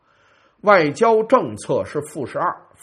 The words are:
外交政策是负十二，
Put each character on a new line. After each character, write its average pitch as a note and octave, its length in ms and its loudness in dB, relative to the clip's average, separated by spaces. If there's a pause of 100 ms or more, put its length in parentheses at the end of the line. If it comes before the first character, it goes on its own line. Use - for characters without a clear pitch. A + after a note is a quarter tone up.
(600)
外 F3+ 320 4
交 A3 320 2
政 C#3 320 0
策 - 280 -4
是 - 180 -8
负 D3 220 -12
十 A2+ 140 -10
二， E3+ 180 -4 (260)